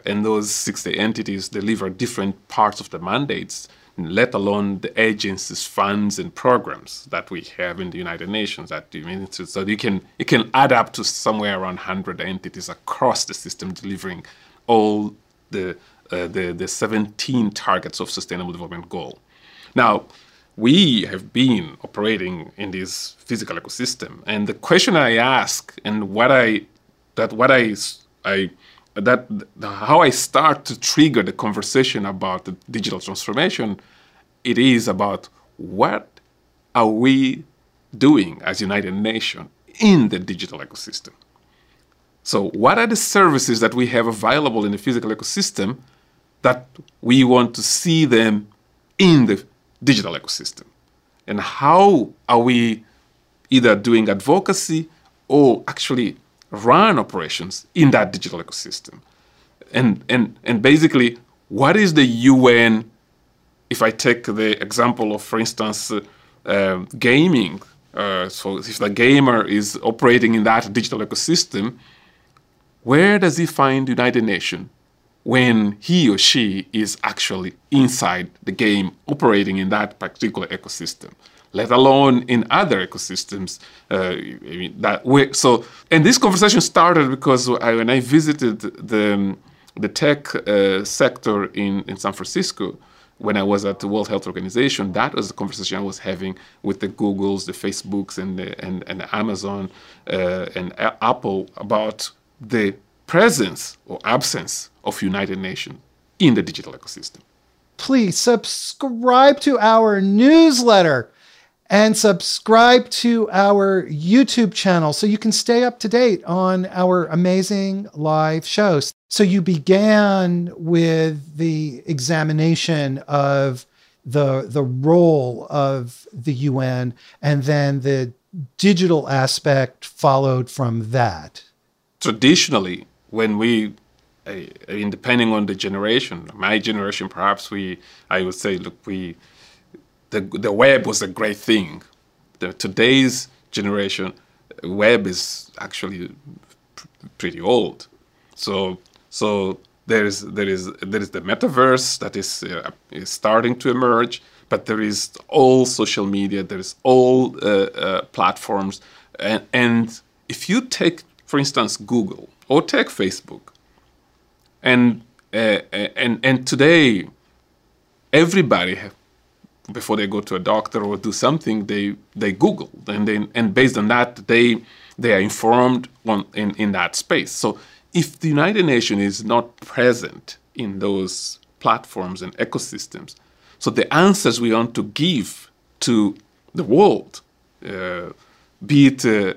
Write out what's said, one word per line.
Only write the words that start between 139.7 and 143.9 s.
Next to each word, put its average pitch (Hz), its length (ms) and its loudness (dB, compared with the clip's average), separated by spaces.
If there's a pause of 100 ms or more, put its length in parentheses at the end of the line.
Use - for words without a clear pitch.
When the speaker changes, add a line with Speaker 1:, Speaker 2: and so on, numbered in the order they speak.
Speaker 1:
the, 104 100 -4
the 98 320 -6
web 120 340 4
was 110 140 -4
a 98 80 -6
great 104 300 -4
thing. 95 440 0 (580)
The, 90 120 -6
today's 123 760 2 (220)
generation, 101 640 -6 (500)